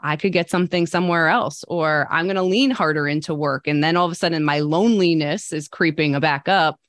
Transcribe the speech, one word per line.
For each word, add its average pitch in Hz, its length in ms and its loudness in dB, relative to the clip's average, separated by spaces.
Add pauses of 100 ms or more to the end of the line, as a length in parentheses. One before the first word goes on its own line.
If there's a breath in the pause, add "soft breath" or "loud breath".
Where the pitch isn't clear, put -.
I 151 140 -2
could 185 160 0
get 175 160 0
something 180 380 0
somewhere 170 400 0
else," 160 400 0
or, 156 440 0
"I'm 165 160 0
gonna 190 160 0
lean 226 280 2
harder 156 360 0
into 151 260 -2
work." 143 340 -4
And 147 160 2
then 165 120 2
all 180 100 2
of 170 60 -2
a 170 40 -8
sudden 165 280 -2
my 147 160 0
loneliness 170 920 0
is 151 140 -6
creeping 151 520 0
back 143 280 0
up 175 420 2